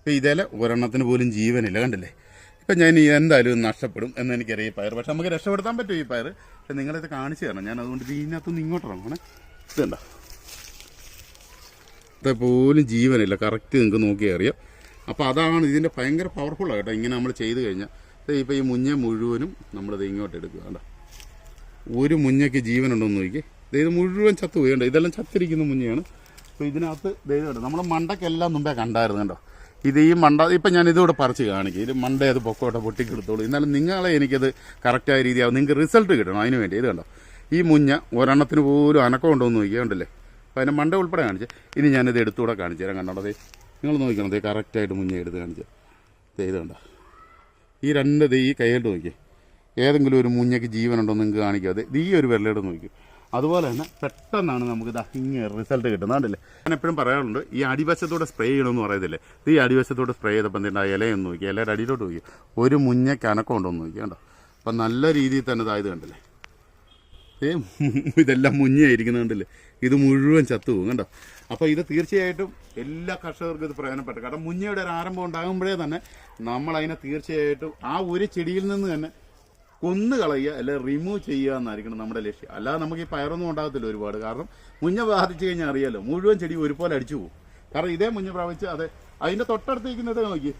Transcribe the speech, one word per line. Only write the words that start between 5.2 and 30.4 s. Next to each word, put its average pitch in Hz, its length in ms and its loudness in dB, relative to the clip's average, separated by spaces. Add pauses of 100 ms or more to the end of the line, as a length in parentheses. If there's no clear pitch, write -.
രക്ഷപ്പെടുത്താൻ 202 440 -4
പറ്റും 202 240 -4
ഈ - 80 -6
പയർ. - 160 -4 (320)
പക്ഷെ - 220 -12
നിങ്ങളിത് 156 340 -8
കാണിച്ചു 139 320 -8
തരണം, 98 220 -6
ഞാൻ 113 140 -8
അതുകൊണ്ട് 127 240 -8
ഇത് 131 140 -8
ഇതിനകത്തുനിന്ന് 160 440 -6
ഇങ്ങോട്ട് 165 260 -4
ഇറങ്ങണേ. 101 280 -10 (540)
ഇതുണ്ടോ, - 260 -2 (2250)
ഇതേപോലും 131 720 4
ജീവനില്ല, 117 420 4 (100)
കറക്റ്റ് 110 360 -4
നിങ്ങൾക്ക് 110 260 4
നോക്കിയാൽ 101 320 0
അറിയാം. 101 180 0 (540)
അപ്പൊ 131 200 -4
അതാണ് 160 420 2
ഇതിൻ്റെ 156 240 0
ഭയങ്കര 151 320 -2 (100)
പവർഫുൾ 156 380 -6
ആട്ടോ, 104 220 -6
ഇങ്ങനെ 120 180 -2
നമ്മൾ 127 160 -2 (100)
ചെയ്ത് 117 240 -2
കഴിഞ്ഞാൽ. 98 240 -6 (380)
ദേ 147 160 0
ഇപ്പൊ 135 160 -4
ഈ - 100 0
മുഞ്ഞ 123 180 0 (160)
മുഴുവനും 117 460 -2 (260)
നമ്മളിത് 98 340 -6
ഇങ്ങോട്ട് 98 300 -8
എടുക്കുക, 87 280 -14
കണ്ടോ? 92 120 -12 (1200)
ഒരു 151 240 2
മുഞ്ഞയ്ക്ക് 135 360 2 (100)
ജീവനുണ്ടോ 120 400 2
എന്ന് 98 100 0
നോക്കിയേ. 98 220 -6 (300)
ദേ 135 120 2
ഇത് 165 140 2
മുഴുവൻ 196 420 2
ചത്തുപോയി, 156 320 2
കണ്ടോ? 123 200 2
ഇതെല്ലാം 165 260 4
ചത്തിരിക്കുന്ന 165 540 0
മുഞ്ഞയാണ്. 127 300 -2 (480)
അപ്പൊ - 200 -8
ഇതിനകത്ത് 156 400 -6 (180)
ദേ 143 100 0
ഇത് 151 100 -2
കണ്ടോ, 123 180 -6
നമ്മള് 156 160 -4 (100)
മണ്ടയ്ക്കെല്ലാം 170 640 -2
മുമ്പേ 147 240 -2
കണ്ടായിരുന്നു, 113 420 0
കണ്ടോ? 92 140 -4 (520)
ഇത് 135 100 4 (100)
ഈ 170 40 8 (100)
മണ്ട, 147 180 8 (160)